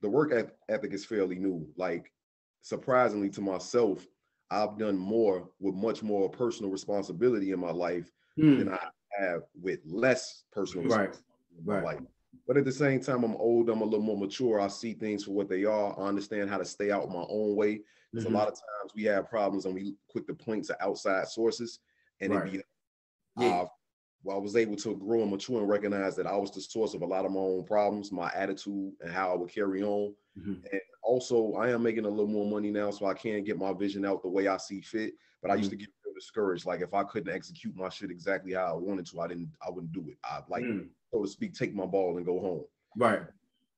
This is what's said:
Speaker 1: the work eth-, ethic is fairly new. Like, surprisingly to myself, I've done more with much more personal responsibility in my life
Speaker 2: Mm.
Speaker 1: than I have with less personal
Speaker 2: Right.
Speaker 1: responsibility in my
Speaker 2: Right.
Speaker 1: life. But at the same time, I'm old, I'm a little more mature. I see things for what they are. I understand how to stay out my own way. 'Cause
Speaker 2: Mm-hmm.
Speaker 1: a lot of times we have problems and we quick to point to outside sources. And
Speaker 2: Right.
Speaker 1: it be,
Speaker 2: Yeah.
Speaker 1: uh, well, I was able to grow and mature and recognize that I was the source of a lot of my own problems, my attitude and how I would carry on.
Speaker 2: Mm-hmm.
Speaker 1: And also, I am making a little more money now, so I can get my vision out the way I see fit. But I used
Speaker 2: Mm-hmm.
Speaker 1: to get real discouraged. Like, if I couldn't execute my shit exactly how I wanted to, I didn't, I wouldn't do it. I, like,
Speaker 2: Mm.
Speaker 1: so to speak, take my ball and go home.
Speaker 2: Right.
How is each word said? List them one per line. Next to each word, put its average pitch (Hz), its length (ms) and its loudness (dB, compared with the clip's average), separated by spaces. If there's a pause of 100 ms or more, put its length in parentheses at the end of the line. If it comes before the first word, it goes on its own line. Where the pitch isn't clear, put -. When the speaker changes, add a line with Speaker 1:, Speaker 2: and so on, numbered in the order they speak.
Speaker 1:
the 104 80 -2
work 147 220 4
eth-, 110 220 0 (160)
ethic 104 240 -2
is 98 120 -8
fairly 95 320 0
new. 90 380 -2
Like, 87 360 -4 (500)
surprisingly 110 720 2
to 104 100 -8
myself, 98 640 2 (460)
I've 104 260 0
done 107 200 0
more 98 520 2 (100)
with 95 140 0
much 104 300 0
more 101 260 2
personal 113 420 -2
responsibility 98 800 0
in 92 80 0
my 87 120 -2
life 87 400 -2 (280)
Speaker 2:
Mm. 147 200 10
Speaker 1:
than 98 100 2
I 90 200 -4 (300)
have 85 240 0 (180)
with 90 240 -2
less 117 680 0
personal 117 360 -2
Speaker 2:
Right. 104 220 4
Speaker 1:
responsibility - 500 -20
in 80 60 -12
my 101 100 0
Speaker 2:
Right. 95 80 0
Speaker 1:
life. 78 180 -6 (460)
But 127 100 4
at 135 80 4
the 131 60 0
same 135 280 2
time, 123 240 0
I'm 110 120 0
old, 117 340 4
I'm 110 120 2
a 107 40 2
little 107 160 2
more 107 160 0
mature. 104 420 2
I 101 80 2
see 110 260 -6
things 104 320 -4
for 101 60 -8
what 98 180 0
they 95 160 2
are. 104 340 2
I 98 80 -2
understand 101 420 -2
how 101 80 -2
to 90 80 -2
stay - 240 -2
out 87 200 0
my 87 200 -4
own 107 260 0
way. 107 280 2 (300)
'Cause 113 120 -4
Speaker 2:
Mm-hmm. 113 100 2
Speaker 1:
a - 20 6
lot 107 100 4
of 104 60 -4
times 104 420 -10
we 107 80 -4
have 101 260 4
problems 98 360 2
and 92 100 -2
we 101 200 -6 (120)
quick - 200 -6
to - 60 -6
point 110 320 -4
to - 180 -4
outside 98 440 0
sources. 113 520 0 (420)
And 98 120 0
Speaker 2:
Right. - 140 0
Speaker 1:
it 92 60 -6
be, 95 100 -6 (720)
Speaker 2:
Yeah. 98 240 4
Speaker 1:
uh, 90 60 -2 (560)
well, 98 140 -4
I - 20 0
was 101 160 -4
able 107 220 4
to 104 180 -4
grow 107 260 2
and 104 100 2
mature 110 280 -2
and 101 100 2
recognize 101 460 2
that 87 120 -2
I 95 100 0
was 101 140 -2
the 95 100 -10
source 110 320 -2
of 85 80 -6
a 87 40 -2
lot 95 200 0
of 95 60 0
my 95 80 0
own 92 260 0
problems, 104 460 2
my 87 220 -2
attitude 98 680 -4
and 85 100 -8
how 92 200 0
I 92 40 2
would 87 140 -2
carry 98 340 0
on. 104 320 0 (220)
Speaker 2:
Mm-hmm. 92 340 -8
Speaker 1:
And 98 100 -2 (220)
also, 113 500 2
I 110 180 2
am 117 120 2
making 113 220 0
a 104 40 0
little 104 180 2
more 104 220 0
money 104 220 0
now, 104 180 0
so 101 160 -4
I 95 80 2
can 104 300 -4
get 101 140 -2
my 95 160 -2
vision 98 320 -2
out 98 180 0
the 90 60 -2
way 98 180 2
I 95 100 2
see 95 240 -8
fit. 110 340 -4 (260)
But 98 100 0
I 101 40 6
used 98 160 2
Speaker 2:
Mm-hmm. 98 80 -8
Speaker 1:
to 104 60 -10
get - 80 -20 (120)
real 101 80 -8
discouraged. 92 520 -2
Like, 87 160 0
if 85 120 -4
I 98 100 4
couldn't 90 300 -4
execute 95 420 -8
my 92 140 -4
shit 95 220 -8
exactly 92 420 -2
how 92 120 0
I 85 80 0
wanted 90 340 -4
to, 87 120 -12
I 85 80 -2
didn't, 85 220 -6 (120)
I 90 80 -6
wouldn't 87 220 -8
do 82 180 -8
it. 71 140 -18
I, 71 240 -6
like, 120 160 -4
Speaker 2:
Mm. 104 260 -4 (220)
Speaker 1:
so 110 100 0
to 98 60 -2
speak, 98 260 -6
take 110 220 -2
my 92 100 -2
ball 90 320 2
and 87 80 -4
go 90 140 0
home. 90 260 -2 (300)
Speaker 2:
Right. 107 280 4 (540)